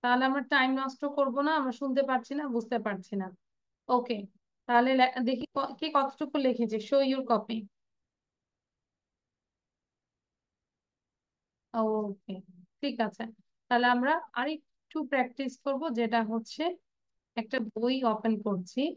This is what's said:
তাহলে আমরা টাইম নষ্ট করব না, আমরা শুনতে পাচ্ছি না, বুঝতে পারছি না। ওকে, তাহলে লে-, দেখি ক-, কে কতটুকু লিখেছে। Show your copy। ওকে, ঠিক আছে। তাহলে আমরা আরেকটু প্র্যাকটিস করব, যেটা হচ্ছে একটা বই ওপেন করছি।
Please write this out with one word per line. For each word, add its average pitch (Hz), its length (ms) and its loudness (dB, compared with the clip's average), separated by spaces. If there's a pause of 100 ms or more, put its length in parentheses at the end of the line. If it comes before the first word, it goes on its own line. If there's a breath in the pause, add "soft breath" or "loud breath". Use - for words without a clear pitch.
তাহলে 247 200 4
আমরা 277 180 0
টাইম 262 300 2
নষ্ট 269 340 -4
করব 277 340 0
না, 302 120 2
আমরা 269 200 0
শুনতে 269 300 -2
পাচ্ছি 262 320 -2
না, 294 140 -4
বুঝতে 233 300 -2
পারছি 202 380 -6
না। 190 100 -4 (640)
ওকে, 247 300 2 (500)
তাহলে 240 260 6
লে-, 254 300 4
দেখি 247 300 0
ক-, 277 200 -2
কে 311 200 -6
কতটুকু 285 440 0
লিখেছে। 233 400 0
Show 277 240 2
your 262 240 0
copy। 226 300 0 (4000)
ওকে, 214 600 -2 (440)
ঠিক 269 220 -4
আছে। 214 220 -4 (480)
তাহলে 247 160 4
আমরা 247 260 2 (200)
আরেকটু - 760 -6
প্র্যাকটিস 254 520 -2
করব, 277 320 -4
যেটা 233 340 0
হচ্ছে 226 380 -6 (760)
একটা 233 220 -4 (140)
বই 247 320 0
ওপেন 220 380 2
করছি। 202 400 -2 (140)